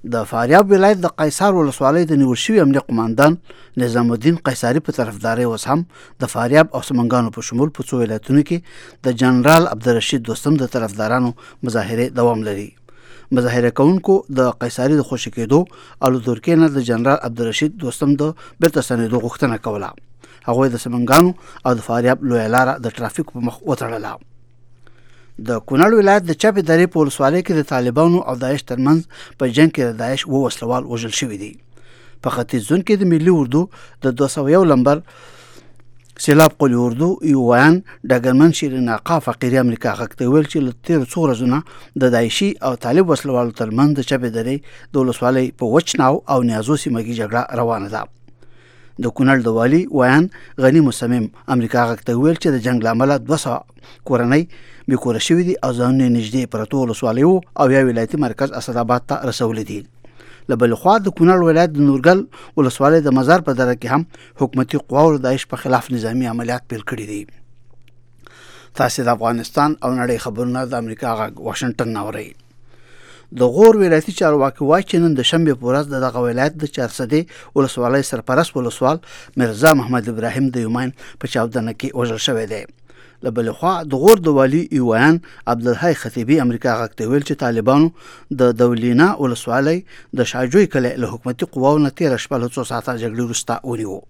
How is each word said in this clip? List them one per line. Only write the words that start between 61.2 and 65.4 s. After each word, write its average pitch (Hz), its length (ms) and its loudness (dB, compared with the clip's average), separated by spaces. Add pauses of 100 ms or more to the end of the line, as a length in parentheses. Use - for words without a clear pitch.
ولایت 165 300 4
د 143 140 -4
نورګل 143 320 4 (380)
ولسوالۍ 143 500 4
د 131 100 2
مزار 156 300 4
په 127 120 -2
دره 123 160 0
کې 117 180 -12
هم 151 80 2 (400)
حکومتي 131 460 -2
قواو 151 280 4
د 131 100 -4
داعش 131 280 -2